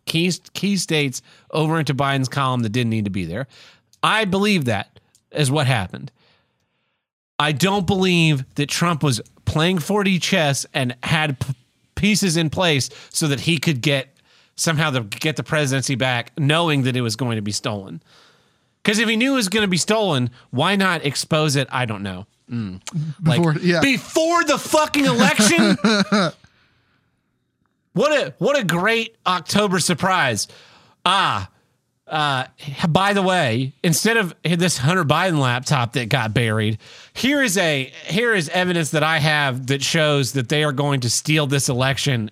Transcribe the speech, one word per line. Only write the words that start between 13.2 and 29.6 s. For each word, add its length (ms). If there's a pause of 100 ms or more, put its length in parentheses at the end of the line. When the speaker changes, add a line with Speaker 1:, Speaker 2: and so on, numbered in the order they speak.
Speaker 1:
that 140
he 160
could 240
get 340 (400)
somehow 360
the, 100
get 360
the 60
presidency 520
back, 420
knowing 460
that 120
it 60
was 140
going 220
to 40
be 100
stolen. 520 (800)
'Cause 160
if 100
he 60
knew 180
it 40
was 120
gonna 180
be 100
stolen, 520 (220)
why 240
not 300
expose 500
it? 160
I 140
don't 180
know. 240 (240)
Mm. 280 (460)
Like, 140
Speaker 2:
Before, 200
yeah. 220
Speaker 1:
before 600
the 160
fucking 460
election? 800
Speaker 2:
<laughs> 480 (1600)
Speaker 1:
What 200
a, 240
what 200
a 60
great 540 (100)
October 520